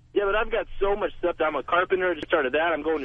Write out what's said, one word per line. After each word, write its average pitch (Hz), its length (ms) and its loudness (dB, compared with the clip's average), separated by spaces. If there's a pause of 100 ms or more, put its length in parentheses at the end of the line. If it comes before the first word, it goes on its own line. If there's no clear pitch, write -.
(140)
Yeah, 202 120 2
but 196 100 2
I've 220 160 -2
got 208 160 -2 (120)
so 196 160 2
much 185 240 -2
stuff. 170 200 0
I'm 156 160 0
a 131 80 -4
carpenter. 180 480 2
I - 40 0
just 151 120 -8
started 139 260 2
that. 160 180 2
I'm 147 120 -2
going 156 220 0